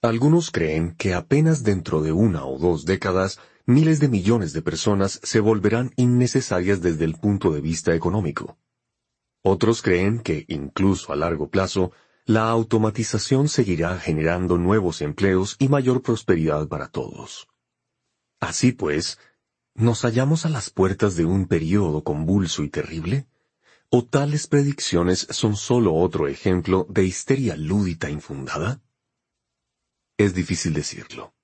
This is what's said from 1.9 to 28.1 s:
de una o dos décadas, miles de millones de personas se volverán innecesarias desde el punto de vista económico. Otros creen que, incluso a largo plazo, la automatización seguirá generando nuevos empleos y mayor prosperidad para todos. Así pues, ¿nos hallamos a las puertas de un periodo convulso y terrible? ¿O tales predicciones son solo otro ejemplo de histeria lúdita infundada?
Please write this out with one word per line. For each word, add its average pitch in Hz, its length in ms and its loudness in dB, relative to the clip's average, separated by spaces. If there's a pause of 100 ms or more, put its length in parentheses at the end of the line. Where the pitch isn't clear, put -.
de 78 120 0
una 87 320 2
o 65 120 -8
dos 78 280 0
décadas, 92 520 0 (280)
miles 156 340 4
de 147 80 2
millones 101 460 0
de 80 80 -4
personas 98 640 -2
se - 180 2
volverán 107 560 2
innecesarias 120 840 2
desde 82 220 0
el 80 120 -2
punto 101 360 0
de 76 80 -2
vista 80 340 -2
económico. 85 640 -4 (840)
Otros 101 400 2
creen 98 380 2
que, 80 280 -4
incluso 90 640 -2
a 71 60 -2
largo 76 320 -2
plazo, 92 420 0 (340)
la 110 240 2
automatización 113 1000 0
seguirá 90 500 0
generando 85 580 0
nuevos 90 440 0
empleos 92 580 0
y 135 80 2
mayor 127 340 2
prosperidad 80 680 0
para 69 180 -8
todos. - 640 -12 (880)
Así 123 320 0
pues, 78 480 -4 (560)
¿nos 113 280 0
hallamos 135 420 0
a 160 40 -2
las 131 200 -6
puertas 95 480 0
de 82 80 2
un 92 200 2
periodo 82 600 0
convulso 78 580 -2
y 71 60 -4
terrible? 80 580 -6 (640)
¿O 120 140 4
tales 147 420 0
predicciones 92 840 0
son 104 240 0
solo 113 380 2
otro 82 340 0
ejemplo 90 600 0
de 98 160 0
histeria 113 520 -2
lúdita 82 520 -2
infundada? 73 720 -8 (1300)